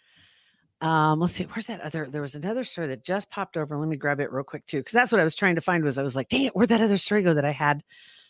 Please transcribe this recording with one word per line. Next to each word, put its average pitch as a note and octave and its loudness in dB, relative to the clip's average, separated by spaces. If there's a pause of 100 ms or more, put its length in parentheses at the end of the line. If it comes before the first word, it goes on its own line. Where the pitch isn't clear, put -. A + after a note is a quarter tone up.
(800)
Um, D#3 4
let's F3 0
see, F3+ -4
where's G#3+ -10
that G#3 -10
other, D3+ -8
there D3 -6
was C#3 -8
another G#3 -4
story E3+ -6
that C3 -8
just G3 -4
popped - -8
over. D3+ -4
Let D#3 -2
me D#3 -2
grab C#3+ -2
it C#3+ -4
real C3+ -4
quick - -14
too, C#3 -4
'cause - -12
that's A#3+ 2
what G#3+ 6
I E3 6
was D#3+ 0
trying F#3 2
to E3 0
find E3+ 0
was C3+ 0
I C#3 0
was C3 -2
like, C3+ -4
"Dang B3+ 2
it, B3+ -2
where'd G#3+ 4
that A3+ 4
other G3+ 4
story G#3 0
go F3 6
that D3 2
I D3 0
had D3 2 (480)